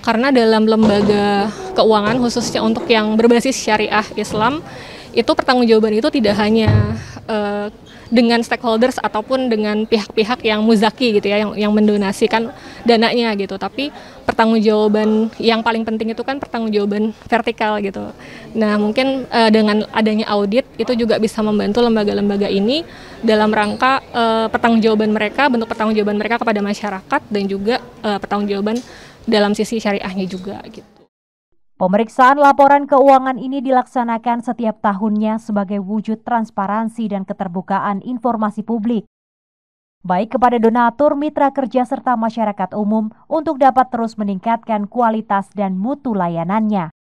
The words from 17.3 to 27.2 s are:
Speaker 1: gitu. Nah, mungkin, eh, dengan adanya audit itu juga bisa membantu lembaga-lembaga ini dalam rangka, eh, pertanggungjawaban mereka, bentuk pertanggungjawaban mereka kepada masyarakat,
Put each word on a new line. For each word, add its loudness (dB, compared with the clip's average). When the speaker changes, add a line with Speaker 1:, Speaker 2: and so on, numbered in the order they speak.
Speaker 1:
gitu. -8
Nah, 0
mungkin, 0
eh, 4
dengan 2
adanya 0
audit 0
itu -2
juga 0
bisa -2
membantu 0
lembaga-lembaga 2
ini 0
dalam 4
rangka, 0
eh, 0
pertanggungjawaban 2
mereka, 0
bentuk 0
pertanggungjawaban -2
mereka -2
kepada 0
masyarakat, -4